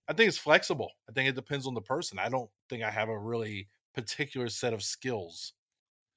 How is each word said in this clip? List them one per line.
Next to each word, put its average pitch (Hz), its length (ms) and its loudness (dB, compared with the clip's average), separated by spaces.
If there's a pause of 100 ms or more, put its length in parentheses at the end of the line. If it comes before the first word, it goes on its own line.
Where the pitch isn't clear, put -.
I 151 60 0
think 214 160 8
it's - 100 2
flexible. 151 520 4 (180)
I 113 40 -14
think 135 160 2
it 127 60 2
depends 131 320 -4
on 127 80 -2
the 113 60 -4
person. 127 380 -2
I 101 100 0
don't 123 220 -2 (180)
think 117 140 -4
I 107 80 0
have 107 180 0
a 110 100 -4
really 107 500 -4 (240)
particular 127 560 -4
set 117 240 0
of 104 100 -2
skills. - 680 -6 (640)